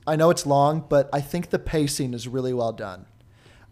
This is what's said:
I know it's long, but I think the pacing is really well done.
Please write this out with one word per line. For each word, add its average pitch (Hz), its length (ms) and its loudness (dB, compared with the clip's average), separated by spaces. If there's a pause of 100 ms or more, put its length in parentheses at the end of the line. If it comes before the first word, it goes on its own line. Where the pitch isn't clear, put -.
I 156 80 0
know 160 160 6
it's 170 140 -2
long, 143 440 2
but 143 240 4
I 143 80 0
think 170 280 -6
the 180 100 0
pacing 143 540 -2
is 120 140 -10
really 127 260 -4
well 117 200 -2
done. 101 320 -12 (680)